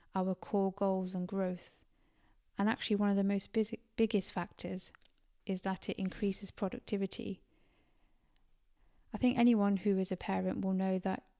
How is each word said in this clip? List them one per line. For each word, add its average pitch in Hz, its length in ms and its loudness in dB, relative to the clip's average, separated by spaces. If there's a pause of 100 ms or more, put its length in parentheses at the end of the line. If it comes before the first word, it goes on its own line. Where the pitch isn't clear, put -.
(140)
our 185 200 0
core 196 380 0
goals 190 420 0
and 180 120 -2
growth. 185 500 -4 (840)
And 208 100 2
actually - 280 0
one 202 140 2
of 196 60 2
the 196 80 4
most 196 280 0
bus-, 214 220 0 (220)
biggest 220 360 2
factors 185 580 -6 (560)
is 185 160 -4
that 190 260 -4
it - 100 -4
increases 190 520 -4
productivity. 196 880 -4 (1700)
I - 60 -6
think 247 200 2
anyone 208 380 6
who 190 220 2
is 190 120 0
a 185 60 -2
parent 185 480 -2
will 190 80 0
know 190 280 0
that 190 220 -4 (180)